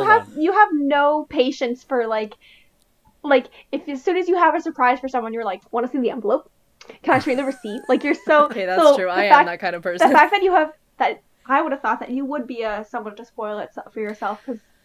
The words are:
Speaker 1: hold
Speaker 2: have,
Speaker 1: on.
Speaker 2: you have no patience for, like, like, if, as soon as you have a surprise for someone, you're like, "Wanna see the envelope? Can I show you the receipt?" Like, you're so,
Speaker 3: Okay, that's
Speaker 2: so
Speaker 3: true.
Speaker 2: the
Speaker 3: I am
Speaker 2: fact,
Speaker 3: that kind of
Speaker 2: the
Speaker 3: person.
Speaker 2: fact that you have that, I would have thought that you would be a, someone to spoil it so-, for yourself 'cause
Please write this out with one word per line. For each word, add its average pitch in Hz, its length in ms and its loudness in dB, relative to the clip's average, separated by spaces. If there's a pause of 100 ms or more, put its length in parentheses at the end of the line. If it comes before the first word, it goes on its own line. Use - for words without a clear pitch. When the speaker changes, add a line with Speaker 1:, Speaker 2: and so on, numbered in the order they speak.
Speaker 1:
hold 427 60 2
Speaker 2:
have, 440 260 4
Speaker 1:
on. 302 60 -4
Speaker 2:
you 349 100 0
have 415 220 4
no 285 560 2
patience 254 520 -2
for, 240 240 -2
like, 220 280 -6 (880)
like, 277 240 2 (260)
if, 277 160 -8
as 277 160 -10
soon 359 140 0
as 359 100 -2
you 359 80 2
have 320 180 2
a 339 60 -2
surprise 262 400 -2
for 269 80 -10
someone, 233 240 -6
you're 226 120 -8
like, 196 180 -8 (100)
"Wanna 247 160 -4
see 277 100 -6
the 240 120 -2
envelope? 233 400 -4 (520)
Can 302 120 2
I 254 40 2
show 302 120 -4
you 247 60 0
the 277 80 -4
receipt?" 262 440 -8
Like, 262 160 0
you're 294 100 0
so, 302 320 4
Speaker 3:
Okay, 220 200 -6
that's 185 160 0
Speaker 2:
so 285 140 8
Speaker 3:
true. 185 100 -2
Speaker 2:
the 180 60 -2
Speaker 3:
I 190 120 0
am 202 80 4
Speaker 2:
fact, 190 140 8
Speaker 3:
that 175 140 -6
kind 180 160 -4
of 175 60 -10
Speaker 2:
the 180 80 -4
Speaker 3:
person. 262 220 4
Speaker 2:
fact 302 200 6
that 403 100 0
you 370 100 2
have 311 200 2 (260)
that, 247 240 -4 (240)
I 277 160 0
would 311 100 -4
have 269 80 -8
thought 214 200 -2
that - 100 -12
you 269 160 -6
would 285 200 -8
be 240 160 -10
a, 214 260 -6
someone 208 280 -12
to 220 80 -18
spoil 214 340 -10
it 185 160 -12
so-, - 80 -14 (100)
for 220 80 -12
yourself 208 440 -8
'cause 233 140 -10 (260)